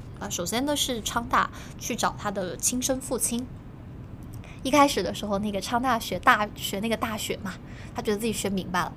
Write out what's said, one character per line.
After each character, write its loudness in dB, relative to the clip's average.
啊。 -6
首 -4
先 0
呢， 2
是 0
昌 -2
大 4
去 -4
找 2
他 -2
的 -2
亲 0
生 2
父 -2
亲。 -2
一 0
开 10
始 2
的 0
时 -6
候， 0
那 -2
个 -2
昌 0
大 2
学 -4
大， 6
学 -4
那 0
个 2
大 -2
学 -4
嘛， -6
他 -2
觉 2
得 4
自 -2
己 2
学 0
明 0
白 2
了， 0